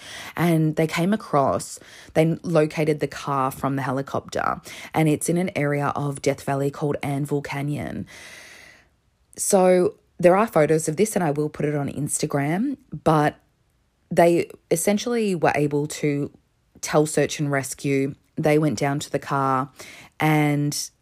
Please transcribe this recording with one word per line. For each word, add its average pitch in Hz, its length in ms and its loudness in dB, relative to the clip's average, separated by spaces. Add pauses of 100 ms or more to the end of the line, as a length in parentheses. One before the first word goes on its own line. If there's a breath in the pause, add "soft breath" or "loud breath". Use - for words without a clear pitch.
(380 loud breath)
And 160 380 2
they 160 100 2
came 170 260 0
across, 143 680 0 (340 loud breath)
they 160 300 2
located 156 560 2
the 147 80 -2
car 135 420 -2
from 135 280 -4
the 135 40 -4
helicopter, - 800 -4 (320 loud breath)
and 160 160 4
it's - 180 0
in 170 100 2
an 185 180 -2
area 143 400 0
of 139 260 -4
Death 135 220 0
Valley 139 260 -2
called 143 320 -2
Anvil 143 400 -2
Canyon. 143 640 -6 (1300 loud breath)
So 185 600 4 (240)
there 175 180 6
are 220 80 4
photos 156 420 2
of 156 100 -2
this, 214 180 0
and 190 80 0
I 151 80 2
will 151 180 -2
put 151 160 -4
it 151 80 0
on 143 160 -2
Instagram, 160 880 -2 (260)
but 151 360 2 (720)
they 170 400 4 (180)
essentially 208 640 0
were 156 220 2
able 147 320 0
to 143 420 -4 (520)
tell 156 260 2
search - 320 0
and 143 120 -2
rescue. 139 640 -2 (220)
They 156 240 2
went 147 180 0
down 143 220 -2
to - 100 -10
the - 80 -2
car, 135 540 -2 (480 loud breath)
and 147 580 2 (240)